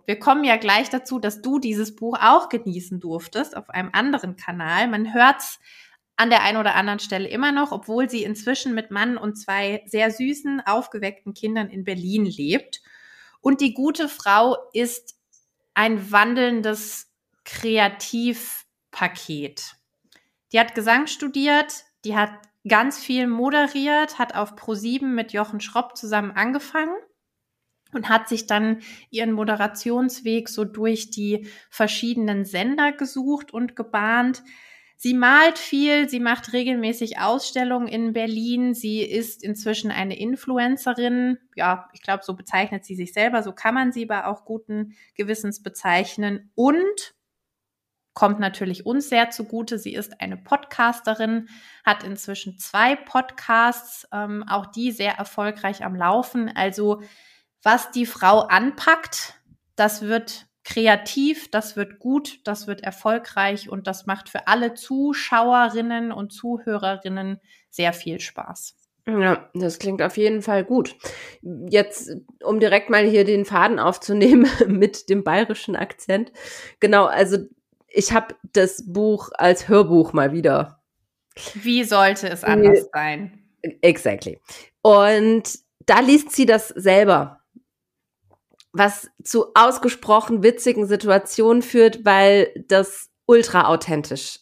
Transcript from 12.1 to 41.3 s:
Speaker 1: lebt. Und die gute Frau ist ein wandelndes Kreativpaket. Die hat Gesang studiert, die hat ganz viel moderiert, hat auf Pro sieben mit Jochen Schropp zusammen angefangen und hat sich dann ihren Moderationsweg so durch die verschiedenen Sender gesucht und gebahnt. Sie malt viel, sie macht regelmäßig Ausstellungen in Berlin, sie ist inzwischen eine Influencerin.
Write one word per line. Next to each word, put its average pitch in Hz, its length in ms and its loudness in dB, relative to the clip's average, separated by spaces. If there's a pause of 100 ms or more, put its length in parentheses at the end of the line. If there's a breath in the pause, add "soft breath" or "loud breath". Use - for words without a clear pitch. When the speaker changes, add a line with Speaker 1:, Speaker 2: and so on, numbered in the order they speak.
Speaker 1:
lebt. 165 560 -4 (580 soft breath)
Und 277 220 0
die 262 140 0
gute 302 340 -4
Frau 226 480 0 (160)
ist 233 400 -6 (600)
ein 214 360 0
wandelndes 220 1000 0 (340)
Kreativpaket. 202 2250 -6 (760)
Die 220 80 2
hat 226 140 2
Gesang 233 320 0
studiert, 294 800 -2 (200)
die 208 120 -6
hat 208 160 0 (360)
ganz 220 300 2
viel 254 300 -2
moderiert, 285 880 -2
hat 240 160 -4
auf 208 220 -6
Pro - 180 -8
sieben 247 400 -4
mit 226 200 -6
Jochen 208 280 -6
Schropp 240 340 -10
zusammen 208 360 -6
angefangen 285 640 -4 (960)
und 214 160 -6
hat 220 180 0
sich 220 200 -6
dann 220 340 -2 (300 loud breath)
ihren 220 200 -4
Moderationsweg 226 1200 -4
so 214 160 -6
durch 220 460 -4
die 208 360 -6 (220 loud breath)
verschiedenen 214 760 -4
Sender 254 480 -2
gesucht 285 640 -6
und 240 220 -6
gebahnt. 226 640 -2 (580 soft breath)
Sie 247 140 -2
malt 285 460 4
viel, 294 500 0
sie 247 100 -6
macht 240 340 -4
regelmäßig 240 640 -4
Ausstellungen 247 680 -4
in 226 260 -4
Berlin, 233 600 -4
sie 214 280 -6
ist 226 420 -8
inzwischen 214 480 -6
eine 196 260 -6
Influencerin. 247 1200 -4 (180)